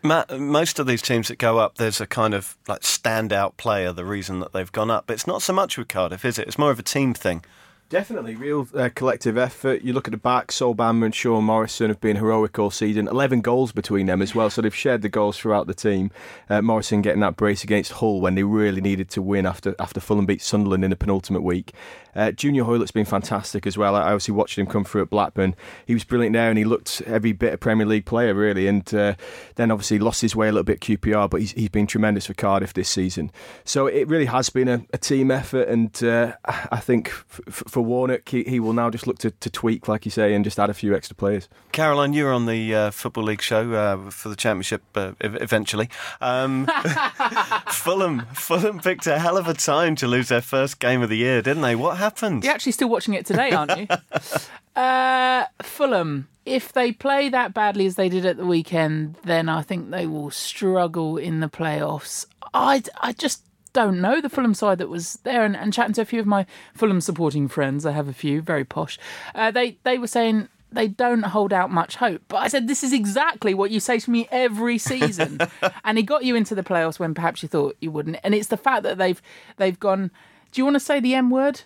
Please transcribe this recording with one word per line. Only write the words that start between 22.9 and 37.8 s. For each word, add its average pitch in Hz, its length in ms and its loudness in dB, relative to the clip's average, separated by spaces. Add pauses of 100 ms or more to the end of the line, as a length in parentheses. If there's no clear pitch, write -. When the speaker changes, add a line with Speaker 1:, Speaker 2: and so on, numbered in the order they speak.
Speaker 2:
been 107 140 0
fantastic 101 640 -4
as 95 100 -4
well. 101 180 4
I, 101 60 4
I 78 40 0
obviously 101 280 0
watched - 240 0
him 101 80 0
come 101 180 -2
through 95 200 -2
at - 80 -4
Blackburn. 95 440 0 (300)
He 117 80 0
was 113 100 0
brilliant 117 300 0
there, 117 160 4
and 110 80 4
he 107 80 2
looked - 400 -2
every 110 260 0
bit 107 220 0
a - 60 -8
Premier 110 260 2
League 107 200 2
player, 117 280 2
really. 98 340 2
And, 98 240 2
uh, 104 220 2 (420)
then 117 140 2
obviously 107 300 0
lost - 220 0
his 110 140 0
way 110 120 2
a 107 40 2
little 101 120 2
bit 101 140 0
at - 40 -16
Q 107 160 0
P 107 160 0
R, 104 160 2
but 85 120 0
he's, 104 100 -4
he's 110 180 -2
been 104 160 2
tremendous 107 400 0
for 101 80 -10
Cardiff 98 400 0
this 90 160 -2
season. 92 420 -2 (320)
So 139 220 0
it 135 220 2
really 156 180 2
has 123 240 0
been 127 180 2
a, 120 240 0
a 123 60 -4
team 135 320 2
effort, 131 400 0
and, 113 340 0
uh, 117 300 2 (120)
I - 340 -4
think 120 300 0
f-, - 380 -16
f-, - 200 -12
for - 140 -2